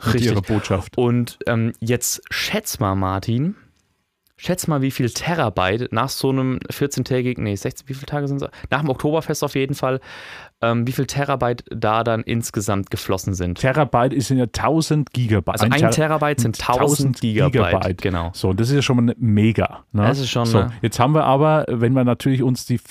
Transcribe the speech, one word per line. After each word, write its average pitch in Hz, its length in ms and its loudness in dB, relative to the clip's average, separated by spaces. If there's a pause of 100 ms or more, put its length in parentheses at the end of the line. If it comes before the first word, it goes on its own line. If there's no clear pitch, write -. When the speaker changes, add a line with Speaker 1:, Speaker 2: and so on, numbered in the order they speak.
Speaker 1:
mit 117 100 2
Speaker 2:
Richtig. 117 180 2
Speaker 1:
ihrer 101 100 0
Botschaft. 101 560 -2
Speaker 2:
Und, 120 480 0
ähm, 113 340 0
jetzt - 500 -2
schätz - 500 -4
mal, 98 160 2
Martin, 110 580 -2 (840)
schätz - 280 -4
mal, 143 140 0
wie 131 100 -2
viel 123 180 -2
Terabyte 113 800 -2
nach 117 160 0
so - 220 -2
einem 131 300 0 (100)
vierzehntägigen, 127 720 -2
nee, 101 140 -2
sechzehn, - 320 -10
wie 131 60 -8
viele 135 120 -14
Tage 143 220 -4
sind's? 139 180 -4 (240)
Nach 135 100 2
dem 156 80 0
Oktoberfest 147 540 -2
auf 143 140 -2
jeden 135 180 -2
Fall, 131 260 -2 (640)
ähm, 117 240 2
wie 131 60 -2
viel 131 140 -2
Terabyte 131 640 -2
da 113 340 0
dann 113 180 0
insgesamt 104 680 -2
geflossen 98 440 -4
sind. 90 240 -4
Speaker 1:
Terabyte 131 540 2
ist, 131 160 0
sind 131 100 2
ja 127 80 2
tausend 151 680 0
Gigabyte. 110 420 0
Speaker 2:
Also 107 120 0
Speaker 1:
Ein 127 60 4
Speaker 2:
ein 143 80 4
Speaker 1:
Ter-, 165 100 4
Speaker 2:
Terabyte 151 500 0
sind 113 180 0
tausend 123 220 2
Speaker 1:
tausend 139 400 2
Speaker 2:
Gigabyte, 107 320 2
Speaker 1:
Gigabyte. 95 480 2
Speaker 2:
genau. 87 320 -2
Speaker 1:
So, 95 200 0
das 113 180 0
ist 143 60 4
ja 139 60 4
schon 123 220 2
mal 120 140 2
mega, 107 720 2
ne? 104 100 2
Speaker 2:
Das 135 180 2
ist 123 100 -4
schon, 120 160 0
Speaker 1:
So, 113 140 4
Speaker 2:
ne? 117 120 0 (100)
Speaker 1:
jetzt 120 180 0
haben 139 140 4
wir 156 100 4
aber, 147 440 4
wenn 120 240 2
wir 131 120 4
natürlich 123 400 0
uns 127 200 0
die, 120 160 -2 (100)